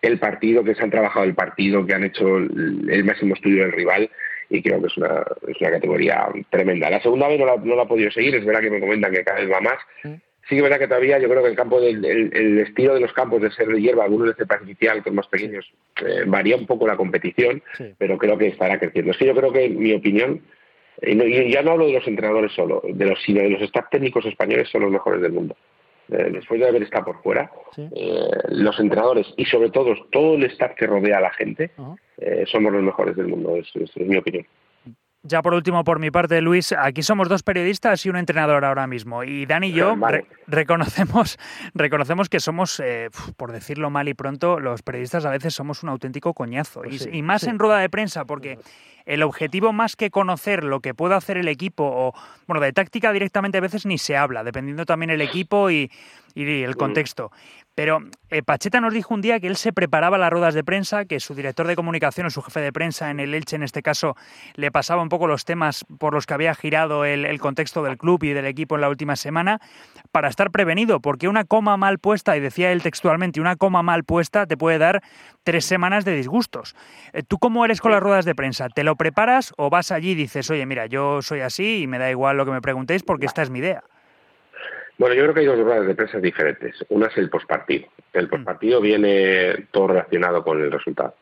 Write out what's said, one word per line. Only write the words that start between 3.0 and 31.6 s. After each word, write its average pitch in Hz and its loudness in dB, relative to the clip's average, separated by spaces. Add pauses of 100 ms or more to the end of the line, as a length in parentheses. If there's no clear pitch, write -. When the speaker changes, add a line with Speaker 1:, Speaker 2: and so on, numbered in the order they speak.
Speaker 1:
máximo 98 0
estudio 98 2
del 92 0
rival, 90 0 (400)
y 92 0
creo 95 2
que 90 -2
es - -6
una, 82 0 (240)
es - -8
una 85 0
categoría 80 2 (240)
tremenda. 90 2
La 98 0
segunda 131 2
B 151 2
no 139 4
la, 123 4
no 110 0
la 123 4
he - -8
podido 107 2
seguir, 131 0
es 110 0
verdad 107 2
que 110 0
me 104 -2
comentan 101 0
que 92 0
cada 98 -2
vez 98 -2
va 95 2
más. 120 0 (260)
Speaker 2:
Mm. 147 -12 (340)
Speaker 1:
Sí - -6
que 139 2
es 143 4
verdad 143 4
que 131 0
todavía 131 4
yo 127 2
creo 127 4
que 123 6
el 110 0
campo 123 2
del, 110 2
el, 104 2
el 107 4
estilo 127 2
de 135 4
los 120 0
campos 120 2
de 104 0
ser 113 -2
de 110 2
hierba, 117 4
algunos 107 2
de 113 0
cepa 104 -2
artificial, 104 -2
otros 101 -4
más 98 0
Speaker 2:
Sí. - -14
Speaker 1:
pequeños, 101 -6 (320)
eh, 92 0
varía 98 2
un 117 -4
poco 117 0
la 104 2
competición, 98 0 (160)
Speaker 2:
Sí. 107 -14
Speaker 1:
pero 98 0
creo 107 2
que 101 2
estará 92 0
creciendo. 87 -2
Es - -2
que - 2
yo 135 4
creo 131 4
que, 127 2
en 110 0
mi 110 4
opinión, 107 0 (580)
y - 0
no, 117 6
y 123 2
ya 139 4
no 156 4
hablo 165 4
de 143 2
los 127 0
entrenadores 107 0
solo, 82 -2
de 95 0
los, 98 2
sino 101 2
de 101 4
los 98 0
staff 113 -2
técnicos 131 0
españoles 110 0
son 107 0
los 98 2
mejores 95 0
del 85 0
mundo. 85 -4 (560)
Eh, 87 0
después 113 -4
de 127 4
haber 120 4
estado 101 -2
por - -10
fuera, 117 -2 (240)
Speaker 2:
Sí. 151 -14
Speaker 1:
eh, 87 -2 (220)
los 104 0
entrenadores 107 2 (120)
y 185 -2
sobre 117 2
todo 127 2 (180)
todo 156 4
el 143 2
staff 123 -2
que 113 0
rodea 101 2
a 92 4
la 90 2
gente, 110 -6